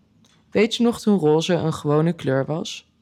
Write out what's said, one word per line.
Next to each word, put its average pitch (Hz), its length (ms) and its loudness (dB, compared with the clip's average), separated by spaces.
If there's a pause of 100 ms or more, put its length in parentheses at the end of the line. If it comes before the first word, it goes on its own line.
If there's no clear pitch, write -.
(500)
weet 220 240 2
je - 80 -2
nog 233 180 0
toen 208 180 2
roze 160 360 2
een 160 180 -2
gewone 151 400 0
kleur 135 340 -2
was? - 540 -10